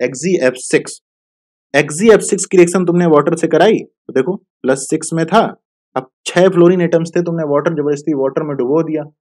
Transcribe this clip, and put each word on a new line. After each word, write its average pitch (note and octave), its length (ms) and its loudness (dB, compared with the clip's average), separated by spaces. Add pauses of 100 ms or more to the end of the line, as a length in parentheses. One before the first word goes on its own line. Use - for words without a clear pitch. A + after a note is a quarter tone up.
X B2+ 180 -6
जी F3+ 140 0 (100)
एफ़ B2+ 120 0
सिक्स। - 420 -4 (760)
एक्स D3 220 0
जी G#3+ 160 2
एफ़ G3+ 120 4
सिक्स G3 220 2
की - 120 0
reaction F3 280 0
तुमने F3 240 2
water D3+ 280 2
से E3 120 -2
कराई F3+ 300 2
तो - 340 -16
देखो C3+ 220 -2
प्लस - 540 -4
सिक्स - 240 -4
में E3 140 -2
था, G#3+ 140 2 (540)
अब - 140 -8 (160)
छह F3+ 240 2
fluorine F3 320 4
atoms E3+ 300 0
थे, F3 100 -2
तुमने E3+ 280 -4
water C#3+ 240 0
जबरदस्ती D3 420 -4
water C3+ 280 -2
में D3 140 -6
डुबो C#3 260 0
दिया D#3 200 -6 (260)